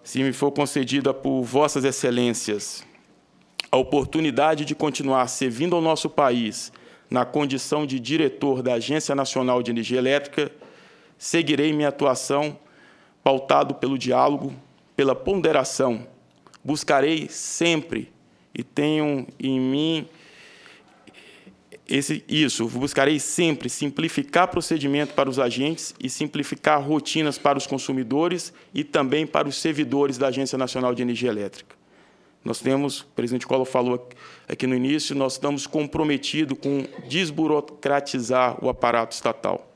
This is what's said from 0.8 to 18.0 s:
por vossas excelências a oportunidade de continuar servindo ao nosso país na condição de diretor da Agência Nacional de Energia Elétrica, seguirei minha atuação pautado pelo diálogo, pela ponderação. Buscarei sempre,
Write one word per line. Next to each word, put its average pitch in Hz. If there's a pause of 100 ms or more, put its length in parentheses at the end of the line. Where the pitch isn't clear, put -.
por 131
vossas 135
excelências 123 (840)
a 131
oportunidade 143
de 147
continuar 135
servindo 135
ao 170
nosso 160
país 123 (380)
na 127
condição 147
de 131
diretor 135
da 123
Agência 143
Nacional 127
de 117
Energia 117
Elétrica, 139 (680)
seguirei 151
minha 147
atuação 143 (680)
pautado 139
pelo 135
diálogo, 135 (420)
pela 135
ponderação. 135 (560)
Buscarei 147
sempre, - (440)